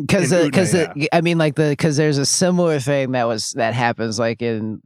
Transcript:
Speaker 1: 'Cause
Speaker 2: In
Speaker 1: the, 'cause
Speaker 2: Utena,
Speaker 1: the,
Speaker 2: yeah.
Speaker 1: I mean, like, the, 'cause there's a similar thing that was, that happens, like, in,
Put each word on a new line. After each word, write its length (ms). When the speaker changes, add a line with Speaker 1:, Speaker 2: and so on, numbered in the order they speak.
Speaker 1:
'Cause 240
Speaker 2:
In 120
Speaker 1:
the, 60
'cause 240
Speaker 2:
Utena, 200
Speaker 1:
the, 60
Speaker 2:
yeah. 120
Speaker 1:
I 100
mean, 160
like, 160
the, 240
'cause 180
there's 220
a 80
similar 540
thing 320
that 120
was, 280
that 200
happens, 460
like, 240
in, 420